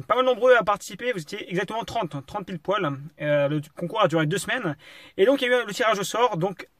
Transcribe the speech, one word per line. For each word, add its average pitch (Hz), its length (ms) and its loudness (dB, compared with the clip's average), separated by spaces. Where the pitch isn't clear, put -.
pas 214 80 2
mal 254 100 2
nombreux 254 300 4
à 226 80 4
participer, 202 480 -4
vous 196 100 -4
étiez 208 300 -12
exactement 208 320 -4
trente, 170 420 -6
trente 202 220 -10
pile 185 140 -10
poil. 185 320 -2
Euh, 147 280 2
le 151 120 0
concours 220 240 -4
a 196 60 6
duré 156 200 2
deux 175 120 0
semaines 208 380 -4
et 190 100 4
donc 277 160 4
il 247 60 0
y 247 40 4
a 247 120 2
eu - 20 -12
le 208 60 -10
tirage 220 260 0
au 196 60 -4
sort. 220 320 2
Donc 180 320 -4